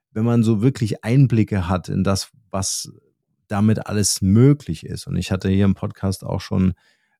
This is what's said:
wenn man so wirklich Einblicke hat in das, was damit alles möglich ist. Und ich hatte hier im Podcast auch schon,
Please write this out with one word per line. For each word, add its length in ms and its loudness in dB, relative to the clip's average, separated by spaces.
wenn 140 -4
man 180 2
so 180 0
wirklich 440 -2
Einblicke 640 2
hat 200 -2
in 140 -2
das, 280 -2
was 400 -6
damit 400 0
alles 340 -2
möglich 640 4
ist. 220 -12
Und 80 -6
ich 160 -4
hatte 180 -2
hier 160 2
im 100 4
Podcast 500 -6
auch 160 -6
schon, 320 0